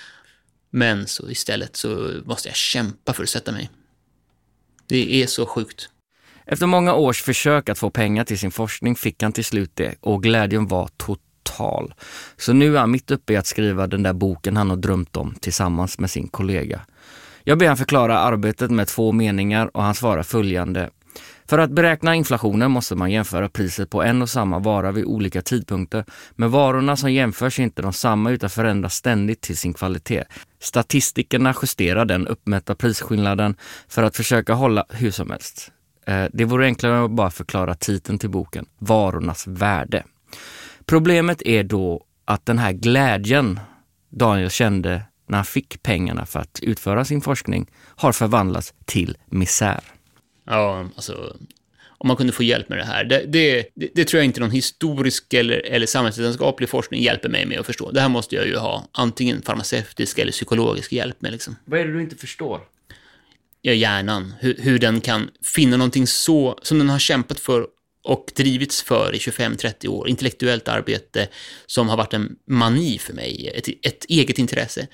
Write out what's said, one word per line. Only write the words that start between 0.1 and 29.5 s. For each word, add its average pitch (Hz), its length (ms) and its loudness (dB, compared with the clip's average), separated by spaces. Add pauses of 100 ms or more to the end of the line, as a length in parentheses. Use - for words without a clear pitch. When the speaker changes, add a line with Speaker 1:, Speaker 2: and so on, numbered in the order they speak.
Speaker 1:
Men 107 300 2
så - 240 -10
istället 107 460 -6
så 98 340 -4 (140)
måste - 240 -8
jag - 80 -8
kämpa - 560 -4
för 127 100 -6
att 107 60 -4
sätta 113 240 -6
mig. 113 180 -10 (1160)
Det 127 360 0
är 123 40 0
så 123 200 -2
sjukt. - 420 -8 (580)
Speaker 2:
Efter - 200 0
många 180 280 4
års 139 280 2
försök 147 460 2
att 104 100 -2
få 104 120 -2
pengar 107 340 2
till 107 140 -4
sin 95 120 -2
forskning 113 460 -2
fick - 260 -4
han 107 100 2
till 113 120 -4
slut 101 300 -2
det 65 260 -4
och 101 220 0
glädjen 110 440 2
var 95 300 -2
total. - 1000 -6 (420)
Så - 160 0
nu 147 240 6
är 139 40 4
han 113 100 4
mitt 127 200 0
uppe 135 220 0
i 107 40 4
att 95 100 0
skriva 98 400 0
den 95 160 -2
där 95 100 2
boken 95 440 0
han 101 140 2
har 92 60 0
drömt 92 400 -2
om 80 240 -4
tillsammans 90 580 -2
med 92 120 -2
sin - 180 -6
kollega. 95 520 -4 (640)
Jag 151 140 4
ber 175 100 6
han 139 80 4
förklara 123 420 2
arbetet 107 520 0
med 110 180 2
två 110 240 0
meningar 107 640 0
och 107 60 0
han 104 120 2
svarar 104 280 0
följande. 92 680 -2 (580)
För 151 100 4
att 156 120 4
beräkna 165 440 2
inflationen 120 560 2
måste 123 240 0
man 92 160 0
jämföra 98 380 0
priset 95 420 -4
på 101 120 0
en 120 200 2
och 117 80 -4
samma 98 280 0
vara 98 340 0
vid 101 120 -2
olika 98 380 -2
tidpunkter. 107 640 -4 (300)
Men 117 160 2
varorna 135 460 4
som 139 160 0
jämförs 131 460 0
är 131 40 2
inte 117 200 -2
de 95 100 -2
samma 110 380 0
utan 117 200 -2
förändras 101 440 0
ständigt 110 460 0
till - 160 -6